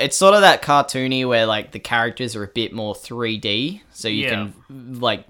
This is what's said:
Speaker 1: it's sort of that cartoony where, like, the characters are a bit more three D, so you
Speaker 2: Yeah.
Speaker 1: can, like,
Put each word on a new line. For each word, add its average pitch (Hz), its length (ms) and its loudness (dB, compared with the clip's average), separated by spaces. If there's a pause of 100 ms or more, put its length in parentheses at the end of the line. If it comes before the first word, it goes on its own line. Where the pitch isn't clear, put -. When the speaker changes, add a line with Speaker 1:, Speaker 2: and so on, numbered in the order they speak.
Speaker 1:
it's 135 160 -2
sort 196 180 6
of 208 60 6
that 175 220 6
cartoony 131 640 0
where, 117 160 4
like, 107 280 -2
the 107 60 -14
characters 117 580 -2
are 104 80 -8
a 98 40 -12
bit 113 240 -4
more 107 220 -8
three 117 420 -6
D, 117 460 -4 (100)
so - 160 -8
you 135 160 -2
Speaker 2:
Yeah. 127 60 -2 (400)
Speaker 1:
can, 127 300 -14
like, 107 300 -2